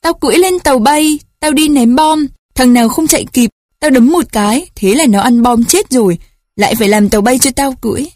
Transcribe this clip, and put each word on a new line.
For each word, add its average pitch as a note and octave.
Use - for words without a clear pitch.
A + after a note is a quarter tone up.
Tao E4
cưỡi C4
lên F#4
tàu C4+
bay, D4+
tao D4+
đi D4+
ném B3
bom. D#4
Thằng B3+
nào A#3
không D#4+
chạy D4+
kịp, A#3
tao D4+
đấm B3
một E4
cái, A3
thế G3
là D#4
nó G3+
ăn A#3+
bom A#3
chết F#4
rồi. F#3
Lại G#3
phải A3
làm G#3
tàu G#3+
bay B3
cho C4+
tao C#4
cưỡi. A#3+